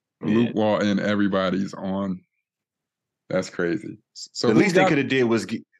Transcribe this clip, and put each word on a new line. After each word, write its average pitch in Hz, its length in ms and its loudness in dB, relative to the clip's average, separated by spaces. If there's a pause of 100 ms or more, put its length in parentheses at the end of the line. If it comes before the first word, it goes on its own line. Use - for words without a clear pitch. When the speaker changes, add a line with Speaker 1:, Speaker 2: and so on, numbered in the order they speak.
(240)
Speaker 1:
Yeah. 101 120 2
Speaker 2:
Luke 117 180 2
Walton, 104 460 2
everybody's 98 760 0
on. 95 460 -6 (1080)
That's 92 220 -2
crazy. 85 480 -4 (180)
S-, - 160 -18
so - 160 -4
Speaker 1:
The 107 60 4
Speaker 2:
who - 60 6
Speaker 1:
least 180 160 2
they 185 60 6
Speaker 2:
got 190 60 4
Speaker 1:
coulda 139 160 2
did 131 200 0
was 113 200 0
gi-, 110 180 -8 (180)